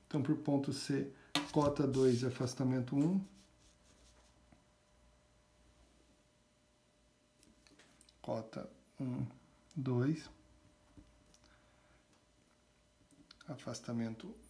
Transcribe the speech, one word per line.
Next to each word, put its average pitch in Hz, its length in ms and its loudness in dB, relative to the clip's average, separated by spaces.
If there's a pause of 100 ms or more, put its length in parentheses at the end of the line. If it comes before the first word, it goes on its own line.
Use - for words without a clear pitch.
Então, 143 160 0
por 151 140 2
ponto 143 340 0
C, 139 400 -2 (400)
cota 143 340 4
dois, 127 380 4
afastamento 127 720 0
um. 175 260 4 (4000)
Cota - 480 -6 (280)
um, 131 280 -4 (500)
dois. 131 540 0 (3250)
Afastamento 120 880 -6 (160)